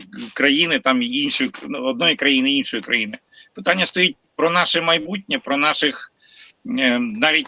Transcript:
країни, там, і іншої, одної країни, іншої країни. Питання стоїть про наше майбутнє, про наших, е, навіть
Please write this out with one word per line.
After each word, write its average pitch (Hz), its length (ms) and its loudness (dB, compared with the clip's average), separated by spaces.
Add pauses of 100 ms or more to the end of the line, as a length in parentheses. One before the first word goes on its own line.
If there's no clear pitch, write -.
(340)
країни, 143 460 2
там, 127 220 2
і 123 200 -2
іншої, 135 280 0 (200)
одної 135 440 -2
країни, 135 380 2
іншої 127 300 -2
країни. 110 360 -4 (360)
Питання 185 320 0
стоїть 180 300 0 (200)
про 160 140 2
наше 170 300 2
майбутнє, 165 580 -2
про 139 180 -2
наших, 147 560 0 (640)
е, 127 200 2
навіть 127 500 0